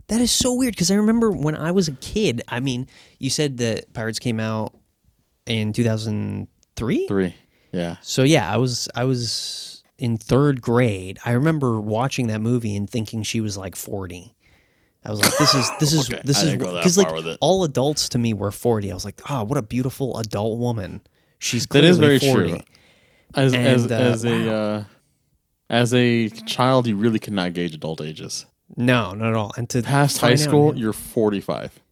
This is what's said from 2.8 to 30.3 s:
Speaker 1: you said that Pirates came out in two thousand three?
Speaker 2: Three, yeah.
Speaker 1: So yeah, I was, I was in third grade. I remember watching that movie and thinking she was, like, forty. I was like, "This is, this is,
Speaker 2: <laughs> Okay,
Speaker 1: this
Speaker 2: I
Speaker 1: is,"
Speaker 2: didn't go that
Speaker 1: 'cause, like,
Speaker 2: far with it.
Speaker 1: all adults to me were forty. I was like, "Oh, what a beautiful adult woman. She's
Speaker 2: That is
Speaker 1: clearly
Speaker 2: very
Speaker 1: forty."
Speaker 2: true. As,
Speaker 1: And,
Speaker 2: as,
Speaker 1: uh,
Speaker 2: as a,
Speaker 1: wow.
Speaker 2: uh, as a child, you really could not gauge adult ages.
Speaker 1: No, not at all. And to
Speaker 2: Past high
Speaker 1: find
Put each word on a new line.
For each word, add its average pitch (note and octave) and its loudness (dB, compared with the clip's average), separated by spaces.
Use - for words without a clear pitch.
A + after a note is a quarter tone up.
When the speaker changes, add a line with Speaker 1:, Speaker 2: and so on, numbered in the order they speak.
Speaker 1:
you C3+ -4
said C#3+ -2
that A#2 -2
Pirates A2 -6
came A#2 -2
out A2 -4
in G#2+ -2
two A#2+ 0
thousand G#2 -2
three? A3+ -2
Speaker 2:
Three, F#2+ 0
yeah. E2+ -4
Speaker 1:
So - -2
yeah, C3 2
I A2 0
was, B2 -2
I A#2+ -2
was - -6
in A#2 -2
third C3+ 2
grade. G#2 0
I A#2+ -2
remember B2+ 2
watching A#2 -2
that A2 -2
movie A2+ 0
and G2+ -4
thinking A2+ -4
she A2+ -2
was, G#2 -6
like, G2 -10
forty. F#2 -10
I G#2+ -6
was G#2+ -4
like, - 2
"This D3 4
is, B2 0
this D3+ 2
is, D3 0
Speaker 2:
<laughs> - -8
Okay, E2 -8
Speaker 1:
this C#3 2
Speaker 2:
I - 2
Speaker 1:
is," D3+ 2
Speaker 2:
didn't B2+ -2
go F2+ -4
that - -4
Speaker 1:
'cause, F3+ 4
like, F#3 6
Speaker 2:
far D#3+ -4
with E3 -6
it. D#3+ -6
Speaker 1:
all F#3 4
adults D3 0
to - -4
me A#2 0
were G2+ -4
forty. G#2+ 0
I F#2 -6
was G2 -8
like, - -12
"Oh, C3 -4
what A#2 -4
a C3 0
beautiful B2 -4
adult G#2+ -4
woman. G#2+ -4
She's - -4
Speaker 2:
That C#3+ 6
is F3 8
Speaker 1:
clearly C#3+ 6
Speaker 2:
very C3+ 4
Speaker 1:
forty." F2 4
Speaker 2:
true. D#2+ -6
As, C3+ 4
Speaker 1:
And, B2+ 2
Speaker 2:
as, B2 4
Speaker 1:
uh, A2+ 2
Speaker 2:
as A#2+ 2
a, A2+ 0
Speaker 1:
wow. A2 0
Speaker 2:
uh, G#2+ -2
as A#2+ 2
a A#2 4
child, B2+ 2
you G#2+ 0
really G#2+ 2
could G#2 -6
not F2+ -2
gauge E2+ -4
adult D#2+ -8
ages. D#2 -10
Speaker 1:
No, A#2+ 2
not A2+ -2
at A2 0
all. G#2 -4
And A#2 -6
to A#2+ -2
Speaker 2:
Past C#3 2
high B2 2
Speaker 1:
find C3 4